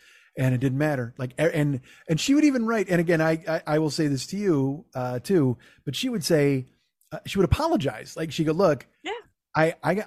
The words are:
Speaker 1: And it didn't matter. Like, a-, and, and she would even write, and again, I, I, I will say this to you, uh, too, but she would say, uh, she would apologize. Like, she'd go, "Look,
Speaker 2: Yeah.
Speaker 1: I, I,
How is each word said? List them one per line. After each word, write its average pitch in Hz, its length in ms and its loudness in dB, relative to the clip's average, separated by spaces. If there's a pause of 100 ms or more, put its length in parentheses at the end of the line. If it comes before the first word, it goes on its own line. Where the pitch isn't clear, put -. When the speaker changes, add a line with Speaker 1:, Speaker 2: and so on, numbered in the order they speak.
(360)
Speaker 1:
And 131 180 0
it 123 40 -2
didn't 131 200 -2
matter. 139 400 -2
Like, 131 200 -8
a-, 156 160 0
and, 143 260 0 (280)
and 160 100 0
she 269 160 0
would 302 100 6
even 254 220 2
write, 220 220 -2
and 175 120 2
again, 165 200 2
I, 160 280 2
I, 160 180 -2
I 156 120 0
will 156 120 0
say 151 180 -2
this 135 200 -2
to 190 80 -8
you, 151 480 0 (100)
uh, 123 260 -6
too, 139 380 2 (260)
but 139 100 -8
she 262 140 -4
would 226 160 -4
say, 143 420 2 (460)
uh, 156 140 -14
she - 120 -4
would 190 60 4
apologize. 220 720 0
Like, 160 160 -6
she'd 165 120 -2
go, 156 80 2
"Look, 160 340 2 (160)
Speaker 2:
Yeah. 349 80 -8 (440)
Speaker 1:
I, 160 200 2 (100)
I, 185 220 -2